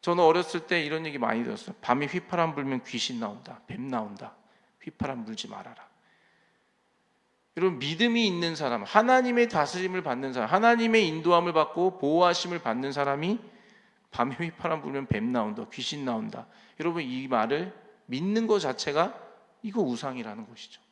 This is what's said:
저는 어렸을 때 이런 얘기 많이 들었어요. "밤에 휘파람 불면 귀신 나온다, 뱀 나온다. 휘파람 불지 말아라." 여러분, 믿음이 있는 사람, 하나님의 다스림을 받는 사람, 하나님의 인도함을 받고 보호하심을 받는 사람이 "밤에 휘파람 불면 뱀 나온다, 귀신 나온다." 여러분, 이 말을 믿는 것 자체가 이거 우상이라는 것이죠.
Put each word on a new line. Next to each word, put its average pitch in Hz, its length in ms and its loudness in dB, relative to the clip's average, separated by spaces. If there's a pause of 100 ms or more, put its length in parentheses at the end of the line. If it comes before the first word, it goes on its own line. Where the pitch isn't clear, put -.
저는 175 220 2
어렸을 165 440 4
때 175 160 0
이런 160 240 -4
얘기 143 120 -8
많이 117 240 0
들었어요. 113 380 -8
"밤에 139 260 0
휘파람 170 480 -2
불면 135 300 -4
귀신 123 340 -6
나온다, 113 480 -10
뱀 135 220 -10
나온다. 107 480 -8 (460)
휘파람 135 420 -6
불지 107 240 -10
말아라." - 400 -16 (1700)
여러분, 170 240 2
믿음이 226 440 2
있는 170 300 0
사람, 123 300 -2
하나님의 240 640 4
다스림을 180 540 0
받는 131 300 -4
사람, 120 160 -2
하나님의 226 600 4
인도함을 170 440 4
받고 170 460 2
보호하심을 170 640 2
받는 127 320 -2
사람이 143 480 0 (720)
"밤에 135 240 0
휘파람 160 460 -4
불면 139 240 -6
뱀 113 260 0
나온다, 107 400 -2
귀신 139 320 -8
나온다." 113 420 -6 (320)
여러분, 165 240 -2
이 131 240 -6
말을 131 480 0 (320)
믿는 196 400 0
것 214 140 4
자체가 156 600 -2 (420)
이거 214 200 -2
우상이라는 117 640 -6
것이죠. - 340 -20 (120)